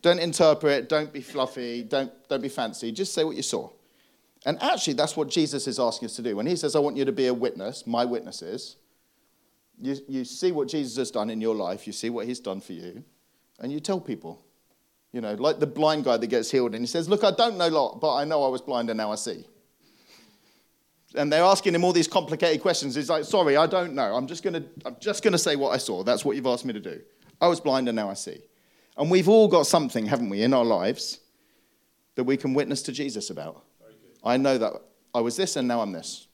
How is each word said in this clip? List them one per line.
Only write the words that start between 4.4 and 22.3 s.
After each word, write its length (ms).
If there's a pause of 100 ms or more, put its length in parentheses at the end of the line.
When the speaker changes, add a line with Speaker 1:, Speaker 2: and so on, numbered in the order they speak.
Speaker 1:
And 140
actually, 340
that's 220
what 120
Jesus 400
is 100
asking 280
us 100
to 60
do. 120
When 120
he 100
says, 180
"I 60
want 160
you 80
to 80
be 140
a 80
witness, 520
my 180
witnesses," 680 (1040)
you, 160 (120)
you 160
see 260
what 160
Jesus 300
has 160
done 180
in 100
your 140
life, 320
you 60
see 180
what 160
he's 140
done 200
for 120
you, 320 (560)
and 100
you 80
tell 220
people. 440 (680)
You 80
know, 140
like 260
the 80
blind 340
guy 140
that 100
gets 240
healed 240
and 80
he 60
says, 200
"Look, 140
I 80
don't 260
know 120
a 20
lot, 300
but 160
I 80
know 180
I 60
was 120
blind 300
and 60
now 160
I 20
see." 320 (1700)
And 180
they're 100
asking 320
him 100
all 100
these 120
complicated 540